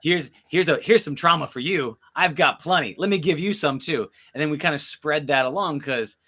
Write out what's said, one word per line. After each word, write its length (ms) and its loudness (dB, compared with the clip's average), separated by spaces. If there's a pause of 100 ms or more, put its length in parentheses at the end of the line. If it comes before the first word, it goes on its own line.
Here's, 280 0 (180)
here's 200 2
a, 140 4
here's 220 4
some 100 -4
trauma 320 2
for 140 -10
you. 360 -2 (200)
I've 180 2
got 260 2
plenty. 380 0
Let 100 0
me 100 2
give 200 0
you 160 -2
some 240 -2
too." 320 -4 (240)
And 60 -2
then 100 0
we 80 -4
kinda 180 0
spread 520 -4
that 180 2
along 340 -4
'cause 360 -4 (120)